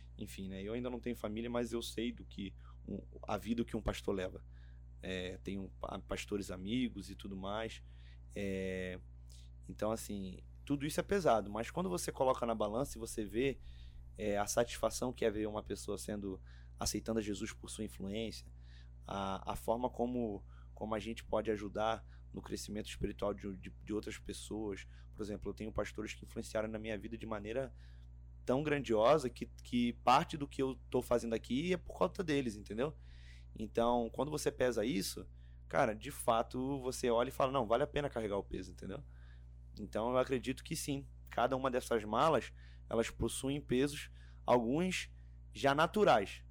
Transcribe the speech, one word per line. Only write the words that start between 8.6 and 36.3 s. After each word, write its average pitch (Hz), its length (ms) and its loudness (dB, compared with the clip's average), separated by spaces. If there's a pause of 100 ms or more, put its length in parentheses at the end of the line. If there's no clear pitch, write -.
então, 104 220 -2
assim, 101 480 -4 (260)
tudo 139 200 0
isso 151 140 -2
é 170 40 4
pesado, 123 460 4
mas 107 220 -4
quando 185 180 -2
você 175 220 -2
coloca 131 340 4
na 113 100 2
balança 107 420 0
e - 20 -10
você 113 240 -4
vê, 120 340 0 (600)
é, 101 200 0
a 104 100 2
satisfação 120 640 0
que 120 120 6
é 110 60 12
ver 107 160 2
uma 104 160 -2
pessoa 101 340 -2
sendo, 98 440 -2 (380)
aceitando 113 400 2
a 104 40 4
Jesus 104 300 -2
por - 160 -12
sua - 160 -6
influência, 101 640 -4 (600)
a, 98 460 -2
a - 20 -4
forma 120 340 2
como, 120 540 0 (300)
como 107 220 -2
a 104 40 0
gente 110 240 -6
pode 110 280 2
ajudar 104 540 0 (280)
no 95 80 -8
crescimento 104 480 -6
espiritual 101 440 -2
de, 101 240 -6
de, 95 120 -10 (140)
de 107 100 -4
outras 107 240 -2
pessoas. - 680 -6 (300)
Por 110 80 -4
exemplo, 98 260 -4
eu 98 40 -2
tenho 107 180 -6
pastores 107 420 -2
que - 120 -16
influenciaram 110 420 -2
na 110 100 -4
minha 110 200 -4
vida 110 200 -6
de 110 80 -8
maneira 110 480 -2 (720)
tão 127 180 4
grandiosa 127 640 6
que, - 160 -8 (180)
que 120 300 4 (100)
parte 131 340 6
do 143 100 -4
que - 140 -2
eu 131 140 2 (140)
tô 127 120 4
fazendo 117 320 2
aqui 139 400 2
é 175 40 2
por - 200 -8
conta 185 260 2
deles, 139 340 2
entendeu? 113 360 -2 (640)
Então, 117 540 4
quando 147 200 0
você 151 200 0
pesa 113 340 4
isso, 160 420 -2 (420)
cara, 120 260 4
de 110 160 -8
fato, 127 720 2